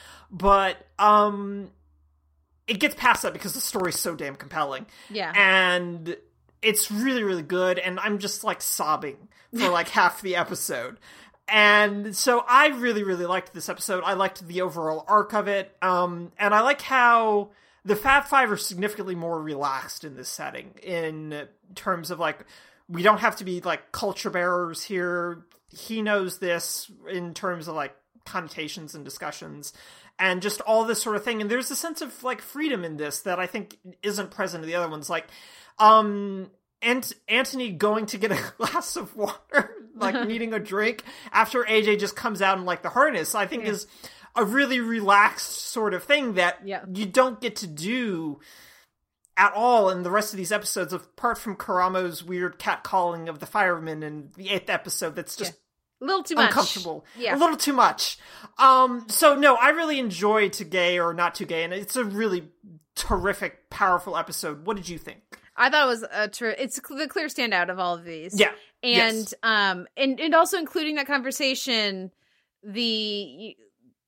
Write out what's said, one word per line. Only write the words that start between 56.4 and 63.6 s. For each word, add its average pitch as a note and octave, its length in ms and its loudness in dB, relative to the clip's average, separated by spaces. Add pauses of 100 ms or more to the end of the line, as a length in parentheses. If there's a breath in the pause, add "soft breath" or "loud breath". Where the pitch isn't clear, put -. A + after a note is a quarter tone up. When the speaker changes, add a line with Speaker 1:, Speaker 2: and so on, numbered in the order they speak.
Speaker 1:
uncomfortable. E3+ 540 -2 (120)
Speaker 2:
Yeah. A#3 180 -2
Speaker 1:
A C#4 40 0
little D#4+ 180 4
too - 160 0
much. A3 460 2 (400 loud breath)
Um, B3+ 500 8
so D4 260 6
no, C#4 220 6
I B3+ 140 6
really D#4 280 0
enjoy G#3 520 2
Too - 140 -8
Gay F3 360 0
or E3+ 140 0
Not F3 220 0
Too G3+ 100 -8
Gay, E3 180 -4
and E3+ 80 -6
it's G3+ 240 -8
a B3+ 80 0
really G3 440 -2 (460)
terrific, F#3+ 760 -4